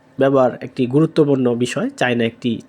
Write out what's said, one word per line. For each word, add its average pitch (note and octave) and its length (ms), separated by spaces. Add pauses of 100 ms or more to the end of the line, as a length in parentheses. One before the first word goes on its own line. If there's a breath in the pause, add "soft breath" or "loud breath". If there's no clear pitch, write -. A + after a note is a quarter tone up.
(200)
ব্যবহার C3+ 320 (100)
একটি B2+ 240
গুরুত্বপূর্ণ C#3 720
বিষয়। C#3 340
চায়না B2 340
একটি A#2 460